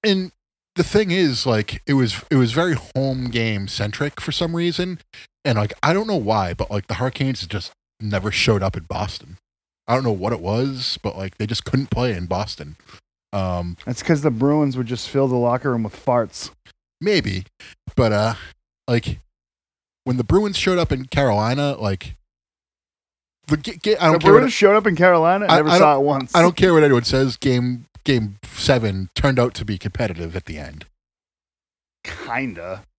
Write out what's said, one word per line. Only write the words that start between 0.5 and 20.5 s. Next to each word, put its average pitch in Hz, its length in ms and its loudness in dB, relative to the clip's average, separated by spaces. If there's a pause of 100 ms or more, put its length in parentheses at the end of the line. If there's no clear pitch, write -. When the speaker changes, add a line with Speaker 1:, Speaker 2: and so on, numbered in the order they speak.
Speaker 1:
the 175 100 0
thing 202 280 0
is, 156 340 0
like, 110 400 0
it 143 80 0
was, 123 360 0
it 147 60 2
was 123 160 4
very 165 220 0 (220)
home 131 340 -2
game 110 380 -2
centric 107 520 -6
for - 120 -6
some 170 220 -4
reason. 175 440 -4 (460)
And, 123 140 2
like, 104 240 -2
I 156 100 2
don't 208 160 0
know 208 80 0
why, 101 380 -2
but, - 180 -8
like, 101 160 -6
the 110 60 -6
Hurricanes 131 520 -4
just 95 240 -8 (300)
never 104 320 -4
showed 104 320 2
up 85 120 -2
in 82 80 -10
Boston. - 520 -10 (520)
I 117 60 2
don't 131 100 -2
know 117 80 0
what 98 200 -2
it 80 80 -6
was, 123 600 -4
but, - 140 -6
like, 95 220 -10
they 107 80 -4
just 107 180 -6
couldn't 131 260 -2
play 120 220 -2
in 87 140 -6
Boston. 87 480 -6 (580)
Um, 90 520 -4
Speaker 2:
That's 120 180 -8
'cause 151 200 0
the 151 100 2
Bruins 139 440 0
would 123 120 -4
just 120 200 -8
fill 139 200 0
the 123 80 0
locker 123 360 0
room 117 120 -2
with 104 120 -8
farts. - 540 -2 (500)
Speaker 1:
Maybe, 107 440 -2 (520)
but, 113 160 4
uh, 110 220 0 (520)
like, - 320 -2 (840)
when 127 140 -2
the 120 60 0
Bruins 196 320 2